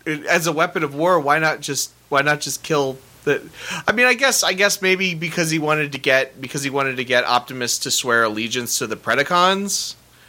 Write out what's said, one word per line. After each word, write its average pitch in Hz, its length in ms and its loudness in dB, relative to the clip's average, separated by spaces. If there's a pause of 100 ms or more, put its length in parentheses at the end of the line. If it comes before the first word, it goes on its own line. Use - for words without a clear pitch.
as 160 400 0
a 170 40 0
weapon 165 320 0
of 139 120 -6
war, 170 240 4
why 147 200 2
not 156 220 0
just, - 300 -6 (180)
why 139 120 4
not 147 200 2
just - 220 -8
kill 139 340 0 (280)
the, 143 160 0 (460)
I 196 40 2
mean, 233 140 2
I 254 80 4
guess, 247 300 2
I 180 100 0
guess 202 280 0
maybe 185 340 0
because 165 340 -2
he 160 100 0
wanted 151 340 0
to 139 40 -8
get, 135 420 0
because 131 240 -8
he 139 60 -2
wanted 135 280 -2
to 127 60 -4
get 123 220 2
Optimus 123 540 -2
to 135 120 -6
swear 117 320 2
allegiance 113 560 -2
to 123 80 -4
the 107 80 -4
Predacons. 180 1000 0 (340)